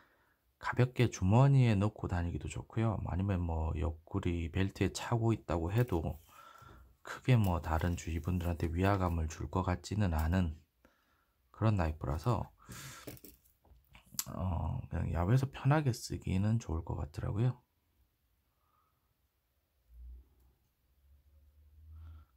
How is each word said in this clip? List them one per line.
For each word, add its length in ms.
가볍게 520
주머니에 680
넣고 320
다니기도 400
좋고요. 580
아니면 360
뭐 360
옆구리 760
벨트에 400
차고 420
있다고 380
해도 480
크게 340
뭐 260
다른 360
주위 240
분들한테 500
위화감을 560
줄 240
것 120
같지는 500
않은 440
그런 240
나이프라서, 720
어, 560
그냥 240
야외에서 380
편하게 400
쓰기는 680
좋을 260
것 100
같더라고요. 680